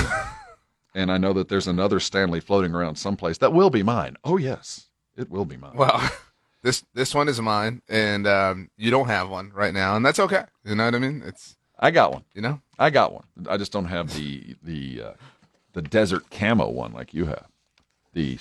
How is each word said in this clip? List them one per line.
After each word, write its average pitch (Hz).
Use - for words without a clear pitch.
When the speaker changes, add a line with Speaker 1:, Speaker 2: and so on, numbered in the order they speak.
Speaker 1:
And 92
I 92
know 95
that 92
there's 95
another 95
Stanley 90
floating 92
around 85
someplace 90
that 135
will 185
be 113
mine. 95
Oh, 175
yes, -
it 123
will 95
be -
mine. -
Speaker 2:
Well, 127
<laughs> -
this, 123
this 127
one 143
is 120
mine, 110
and, 104
um, 95
you 110
don't 135
have 95
one 95
right 98
now, 98
and 113
that's 143
okay. 190
You 104
know 110
what 120
I -
mean? 131
It's -
Speaker 1:
I 147
got 110
one. 65
Speaker 2:
You 101
know? 135
Speaker 1:
I 151
got 120
one. -
I 101
just 98
don't 98
have 87
the, 69
the, 67
uh, 52
the 87
desert 92
camo 104
one 58
like 62
you 82
have. 69
The 71